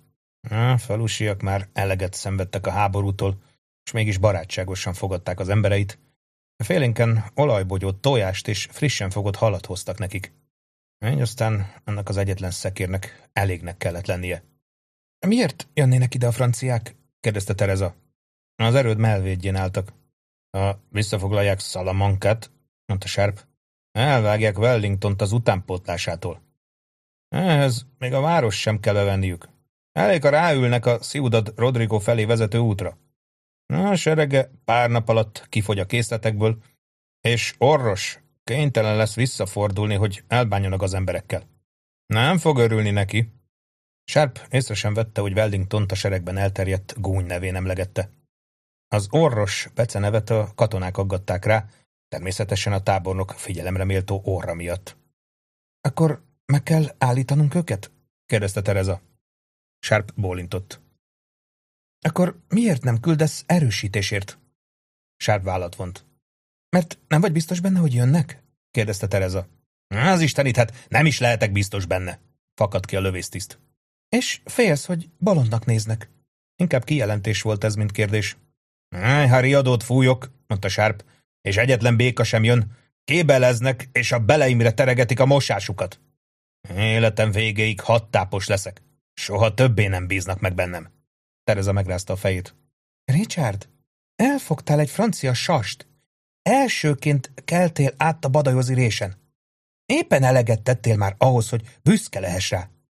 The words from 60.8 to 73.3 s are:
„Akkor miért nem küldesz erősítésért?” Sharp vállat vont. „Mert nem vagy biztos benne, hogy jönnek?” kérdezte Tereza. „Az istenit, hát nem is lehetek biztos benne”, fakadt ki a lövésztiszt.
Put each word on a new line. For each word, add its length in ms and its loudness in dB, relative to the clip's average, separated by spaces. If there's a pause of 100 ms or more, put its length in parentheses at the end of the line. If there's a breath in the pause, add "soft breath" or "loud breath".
„Akkor 480 -2
miért 360 2
nem 160 2
küldesz 460 0
erősítésért?” 920 -2 (800)
Sharp 260 0
vállat 320 -4
vont. 300 -12 (640)
„Mert 380 -2
nem 140 4
vagy 100 2
biztos 280 -2
benne, 200 0
hogy 140 2
jönnek?” 500 2 (280)
kérdezte 360 -2
Tereza. 400 -2 (400)
„Az 340 2
istenit, 340 2
hát 340 0
nem 160 4
is 140 2
lehetek 320 2
biztos 340 -2
benne”, 340 -4 (340)
fakadt 320 -2
ki 100 -6
a 60 0
lövésztiszt. 580 -6 (560)